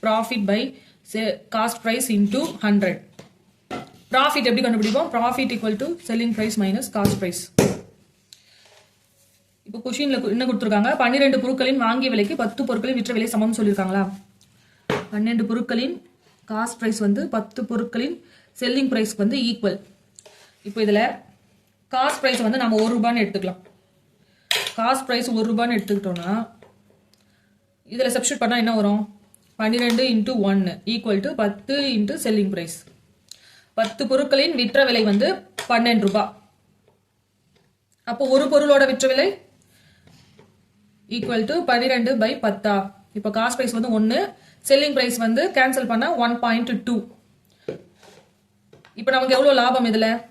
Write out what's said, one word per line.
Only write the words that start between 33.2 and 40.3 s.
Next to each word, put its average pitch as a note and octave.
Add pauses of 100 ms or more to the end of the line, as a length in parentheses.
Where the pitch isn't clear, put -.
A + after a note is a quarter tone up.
பத்து A3+
பொருட்களின் C#4
விற்ற C4+
விலை A#3
வந்து A3+ (420)
பன்னெண்டு A3+
ரூபா. G3 (1900)
அப்போ C#4 (120)
ஒரு C#4
பொருளோட C#4+
விற்ற C4
விலை D#4 (1900)